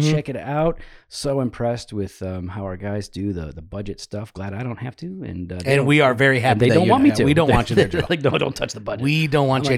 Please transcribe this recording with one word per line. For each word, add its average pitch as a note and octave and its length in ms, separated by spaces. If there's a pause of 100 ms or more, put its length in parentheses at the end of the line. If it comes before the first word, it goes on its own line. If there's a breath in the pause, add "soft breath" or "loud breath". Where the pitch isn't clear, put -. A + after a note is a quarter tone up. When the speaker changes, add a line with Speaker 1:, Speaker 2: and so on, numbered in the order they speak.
Speaker 1:
Mm-hmm. D3+ 80
Speaker 2:
check D3+ 180
it C3 80
out. D3 440 (280 soft breath)
So C#3 320
impressed A#2+ 520
with, G2+ 300
um, F#2 260
how G2 160
our F#2 120
guys G2+ 320
do G2+ 240
the, D#2+ 200
the D#2 100
budget G2+ 380
stuff. G#2 340
Glad G2 180
I G#2+ 120
don't B2 160
have B2+ 160
to. F#3 260
And, F2+ 300
uh, F2+ 60
they F2+ 160
Speaker 1:
And C#3+ 40
Speaker 2:
don't, C#3 80
Speaker 1:
we D3 140
are C3+ 120
very C3 280
happy B2+ 140
Speaker 2:
and G#2+ 80
they A#2+ 80
Speaker 1:
that A2+ 40
Speaker 2:
don't - 120
Speaker 1:
you - 40
Speaker 2:
want C4+ 140
me D4 60
Speaker 1:
don't, - 80
Speaker 2:
to. - 60
Speaker 1:
we C#3 100
don't D#3 160
Speaker 2:
<laughs> - 20
Speaker 1:
want A2+ 180
you A#2 60
there, - 100
Speaker 2:
They're E3+ 140
Speaker 1:
Joe. - 100
Speaker 2:
like, E3 120
"No, C#3 160
don't C#3 180
touch B2+ 160
the A2 80
budget." G#2+ 240
Speaker 1:
We D#3 240
don't C#3+ 180
want C3 200
Speaker 2:
I'm - 0
Speaker 1:
you C3+ 40
Speaker 2:
like, C3 80